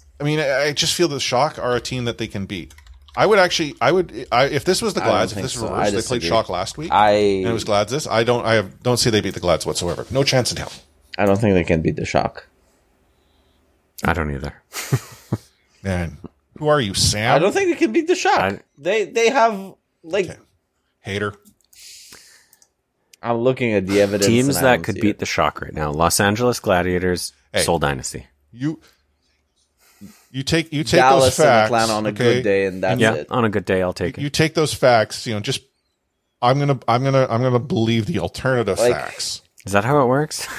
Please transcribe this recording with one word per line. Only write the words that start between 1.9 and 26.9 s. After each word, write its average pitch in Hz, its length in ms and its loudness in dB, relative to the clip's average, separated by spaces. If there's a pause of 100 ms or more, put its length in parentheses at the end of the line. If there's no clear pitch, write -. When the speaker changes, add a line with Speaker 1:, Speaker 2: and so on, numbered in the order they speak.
Speaker 1:
that 117 120 -6
they 113 100 -6
can 98 180 -6
beat. 85 280 -10 (420)
I 135 120 4
would 208 100 4
actually, 170 420 0
I 127 120 4
would, 165 400 -2
I, 123 140 4
if 139 200 -2
this 185 160 0
was 202 140 -4
the 185 80 -2
Speaker 2:
I - 20 -2
don't 113 80 2
Speaker 1:
Glads, 110 200 0
if - 20 -12
Speaker 2:
think 98 100 -6
Speaker 1:
this 127 80 -6
Speaker 2:
so. 117 120 -6
Speaker 1:
reversed, 101 140 -6
Speaker 2:
I - 60 0
Speaker 1:
they 104 60 0 (100)
played 120 200 -4
Speaker 2:
disagree. 85 80 -4
Speaker 1:
Shock 110 200 0
last 92 300 -6
week, - 120 -8
Speaker 2:
I 104 200 4
Speaker 1:
and 101 360 2
it 104 60 -2
was 104 100 -4
Glads 104 280 0
this, 156 160 -6
I 113 160 2
don't, 120 200 0
I 113 120 2
have, 98 260 -2
don't 123 160 0
see 120 140 2
they 104 100 4
beat 95 140 -6
the - 40 -10
Glads 85 280 0
whatsoever. 82 420 -4
No 135 140 -2
chance 131 280 0
in 85 60 -6
hell. - 140 -10 (480)
Speaker 2:
I 101 80 2
don't 98 120 4
think 104 140 4
they 87 100 4
can 82 200 0
beat 80 120 -2
the 85 100 -6
Shock. - 420 -4 (1600)
Speaker 3:
I 85 100 0
don't 76 200 -4
either. 69 220 -10 (680)
<laughs> - 600 -12
Speaker 1:
Man, 87 340 -4 (400)
who 151 120 -4
are 147 120 4
you, 113 140 -2
Sam? 120 400 2
Speaker 2:
I 143 40 4
don't 170 120 2
think 392 180 0
they 311 80 0
can 277 160 0
beat 320 140 0
the 359 80 2
Shock. 370 240 0
Speaker 3:
I 98 200 -2 (200)
Speaker 2:
They, 190 260 -2
they 226 240 0
have, 220 460 0 (260)
like, 175 300 -4
Speaker 1:
Okay. - 80 -18 (600)
Hater. 101 340 -6 (1900)
Speaker 2:
I'm 117 160 -2
looking 123 360 0
at 98 140 0
the 101 140 4
evidence 101 240 2
Speaker 3:
Teams 127 320 2
Speaker 2:
and 131 80 0
I 127 60 6
Speaker 3:
that 120 60 6
Speaker 2:
don't - 60 -6
Speaker 3:
could 104 120 -4
Speaker 2:
see - 60 -6
Speaker 3:
beat 104 100 2
Speaker 2:
it. - 80 -8
Speaker 3:
the 95 60 -4
Shock - 360 0
right - 120 -12
now. 76 180 -4
Los 82 280 0
Angeles 110 400 0
Gladiators, 90 720 0 (220)